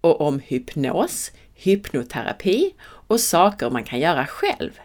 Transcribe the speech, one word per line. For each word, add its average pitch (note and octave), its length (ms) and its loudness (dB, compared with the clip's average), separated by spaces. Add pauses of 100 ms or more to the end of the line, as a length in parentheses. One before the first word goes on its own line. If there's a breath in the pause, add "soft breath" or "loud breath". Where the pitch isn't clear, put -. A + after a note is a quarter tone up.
och E3+ 180 4
om C#3+ 200 0
hypnos, - 920 -4 (220 soft breath)
hypnoterapi G3 1300 -2
och - 380 -4
saker F3 500 2
man A#2+ 140 -2
kan B2 160 -4
göra D3 260 0
själv. - 440 -4 (140)